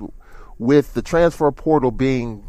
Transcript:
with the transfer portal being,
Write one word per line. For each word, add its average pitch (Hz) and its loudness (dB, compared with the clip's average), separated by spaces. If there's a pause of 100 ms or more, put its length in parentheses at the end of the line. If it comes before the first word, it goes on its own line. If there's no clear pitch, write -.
(580)
with 135 2
the 117 -2
transfer 165 2
portal 147 0
being, 120 -2